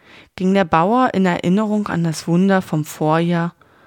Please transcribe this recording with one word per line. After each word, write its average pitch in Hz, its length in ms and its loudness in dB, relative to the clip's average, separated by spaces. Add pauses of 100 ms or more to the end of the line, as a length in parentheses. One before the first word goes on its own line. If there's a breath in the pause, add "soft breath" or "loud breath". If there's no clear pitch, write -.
(340 loud breath)
ging 185 180 0
der 196 120 2
Bauer 196 500 2
in 190 120 2
Erinnerung 208 600 0
an 175 160 -2
das 165 240 -4
Wunder 190 340 2
vom 156 240 -4
Vorjahr 170 720 -2 (320 soft breath)